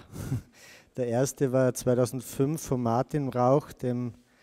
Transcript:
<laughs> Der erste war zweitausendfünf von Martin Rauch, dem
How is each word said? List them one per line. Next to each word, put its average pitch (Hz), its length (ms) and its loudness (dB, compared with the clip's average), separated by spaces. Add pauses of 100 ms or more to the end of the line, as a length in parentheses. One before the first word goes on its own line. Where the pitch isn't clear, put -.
(440)
<laughs> - 540 -20
Der 123 100 -2
erste 127 460 0
war 131 200 4
zweitausendfünf 127 880 0
von 123 220 -2
Martin 131 460 0
Rauch, 123 420 2
dem 123 420 -6 (300)